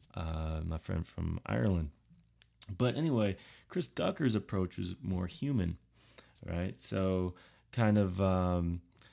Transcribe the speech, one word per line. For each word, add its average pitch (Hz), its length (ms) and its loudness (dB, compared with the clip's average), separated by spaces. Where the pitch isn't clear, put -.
uh, 80 500 -2
my 82 140 -4
friend 87 280 -4
from 82 400 -4
Ireland. 92 440 2
But 123 200 2
anyway, 117 400 2
Chris 170 200 -4
Ducker's 165 460 0
approach 95 440 -2
was 90 240 -6
more 90 240 -2
human, 101 500 -2
right? 87 340 -4
So 92 540 0
kind 107 260 4
of, 95 220 2
um, 90 600 2